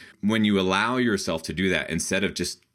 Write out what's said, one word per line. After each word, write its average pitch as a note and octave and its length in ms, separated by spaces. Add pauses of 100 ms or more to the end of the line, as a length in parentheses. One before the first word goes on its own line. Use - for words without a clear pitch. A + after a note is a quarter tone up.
(200)
when G#2+ 240
you G2+ 160
allow G2+ 380
yourself G2 460
to - 80
do F#2 160
that, E2 220
instead F#2 320
of F#2 100
just - 280 (140)